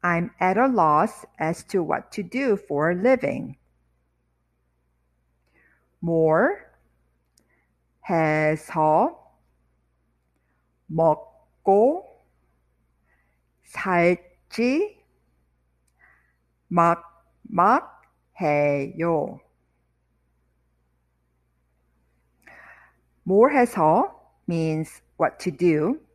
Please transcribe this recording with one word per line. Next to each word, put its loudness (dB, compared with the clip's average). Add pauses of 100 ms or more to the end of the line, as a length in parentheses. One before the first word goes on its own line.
I'm -2 (100)
at 0
a 2
loss 0 (120)
as -6
to -2
what -4
to -10
do -2
for -2
a -4
living. -2 (2500)
뭘 2 (1500)
해서 0 (1700)
먹고 0 (1400)
살지 -2 (1600)
막막해요. -2 (3750)
뭘 4
해서 0 (260)
means -6 (180)
what -2
to -6
do. 0 (160)